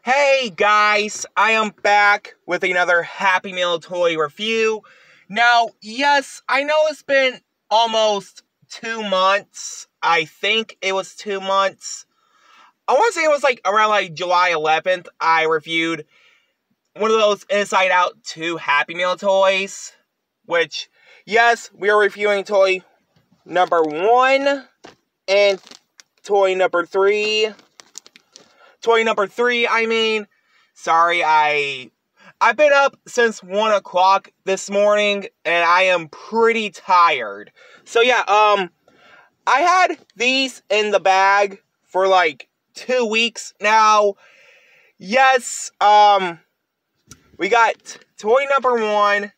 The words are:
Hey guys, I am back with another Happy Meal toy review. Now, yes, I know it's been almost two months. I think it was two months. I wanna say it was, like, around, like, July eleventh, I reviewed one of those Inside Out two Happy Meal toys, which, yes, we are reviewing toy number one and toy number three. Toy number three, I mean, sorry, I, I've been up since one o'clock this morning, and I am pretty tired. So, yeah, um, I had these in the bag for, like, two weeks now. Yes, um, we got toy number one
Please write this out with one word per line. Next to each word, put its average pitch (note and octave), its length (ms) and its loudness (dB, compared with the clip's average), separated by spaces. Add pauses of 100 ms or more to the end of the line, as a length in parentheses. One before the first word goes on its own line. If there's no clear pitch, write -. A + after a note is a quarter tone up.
Hey C4+ 540 0
guys, G#3 680 0 (100)
I G#3 160 0
am A3 200 -2 (120)
back G#3 520 2 (100)
with E3+ 180 -4
another F3+ 380 0
Happy F#3+ 500 -4
Meal F3 300 -4
toy F3 360 -2
review. A3 640 -4 (460)
Now, A#3 400 2 (140)
yes, C#4 680 -2
I C4 160 -2
know D4+ 220 -2
it's D4+ 180 -6
been C4 380 -2 (280)
almost A3 720 -2 (260)
two A3+ 340 -10
months. G3 840 -4 (140)
I E3 220 0
think G#3+ 580 -6
it F#3+ 120 -2
was F#3+ 220 -6
two G3 260 -8
months. G3 640 -4 (840)
I A3+ 60 0
wanna A4 180 2
say E4 140 -4
it D#4 40 2
was, C#4+ 140 0
like, C4 220 0
around, G#3+ 240 2
like, F#3+ 240 -2
July F3+ 380 0
eleventh, D#3+ 580 -2 (100)
I D#3+ 240 0
reviewed D#3+ 600 -4 (920)
one G#3+ 160 -2
of A3 60 2
those G#3 320 0
Inside G3 420 0
Out F3+ 320 -2
two E3 320 -8
Happy D3 400 -4
Meal F3+ 220 -4
toys, F#3+ 760 0 (540)
which, E3 440 -4 (360)
yes, A#3 480 0
we F#3+ 160 -4
are G#3 100 4
reviewing G3+ 460 -2
toy F#3+ 380 0 (640)
number E3+ 380 0
one B3+ 840 0 (640)
and G3+ 340 2 (640)
toy G3 300 0
number F3 320 0
three. G#3 640 0 (1300)
Toy A3+ 220 2
number G#3 240 -2
three, A#3+ 400 -2
I A3+ 200 -2
mean, A3 380 -2 (480)
sorry, E3+ 480 0
I, D3 720 -2 (480)
I've A3 160 0
been D4+ 160 4
up C#4 340 2
since A#3 380 -2
one G#3 300 -2
o'clock F#3+ 580 0 (140)
this F#3+ 240 -4
morning, G3+ 580 0 (160)
and E3+ 220 0
I F3 160 2
am F3+ 260 0
pretty A3+ 640 -2
tired. C3+ 840 -2 (320)
So, - 160 -2
yeah, A#3 220 2
um, G3+ 480 2 (760)
I B3 140 2
had F4 380 2 (180)
these C4 540 -2
in G#3 220 0
the G3 100 2
bag G3 600 2 (220)
for, F#3+ 240 -2
like, F3 400 0 (260)
two B3 320 -4
weeks A3 540 -6
now. G#3+ 540 2 (840)
Yes, B3+ 760 -2 (100)
um, G3+ 580 4 (1000)
we F#3+ 120 -4
got A3+ 480 0 (200)
toy B3 320 0
number B3+ 260 0
one G#3 640 0